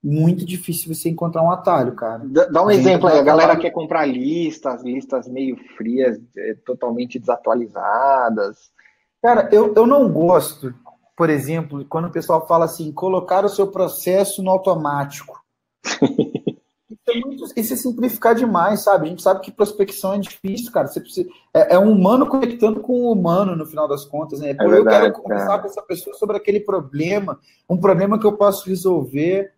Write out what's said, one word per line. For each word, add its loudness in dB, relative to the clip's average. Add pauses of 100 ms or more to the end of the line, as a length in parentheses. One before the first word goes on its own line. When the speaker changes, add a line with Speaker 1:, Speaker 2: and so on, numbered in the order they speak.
Speaker 1:
Muito 0
difícil -10
você -6
encontrar -2
um 4
atalho, 0
cara. -8
Speaker 2:
Dá, 2
dá 2
um 2
Speaker 1:
A 4
gente 6
Speaker 2:
exemplo 4
aí, 6
Speaker 1:
vai 6
Speaker 2:
a 4
galera 6
Speaker 1:
falar 4
Speaker 2:
quer -2
comprar -2
listas, -4
listas -6
meio -6 (200)
frias, -2 (180)
é, -8 (100)
totalmente -6
desatualizadas. -2 (500)
Speaker 1:
Cara, 2
eu, 6
eu 6
não 4
gosto, 0 (420)
por 2
exemplo, -4
quando -6
o -10
pessoal -2
fala 4
assim, -8
colocar -2
o 2
seu 0
processo -2
no -2
automático. -2 (440)
Speaker 2:
<laughs> -4 (520)
Speaker 1:
Isso 0
é -4
muito... -10 (120)
Isso -4
é -4
simplificar 0
demais, 0
sabe? 4
A -6
gente -10
sabe 2
que -14
prospecção -2
é -4
difícil, -10
cara. -2
Você -8
precisa, -8 (240)
é, 4
é 6
um 6
humano 4
conectando 0
com 0
um 2
humano, 0
no -8
final -4
das -4
contas, -10
né? -8
Speaker 2:
É -4
Speaker 1:
Pô, -2
eu 4
Speaker 2:
verdade, 6
Speaker 1:
quero 0
conversar -4
Speaker 2:
cara. 0
Speaker 1:
com -10
essa -12
pessoa -10
sobre -4
aquele 0
problema, -4 (280)
um 0
problema 2
que 0
eu 2
posso 0
resolver -2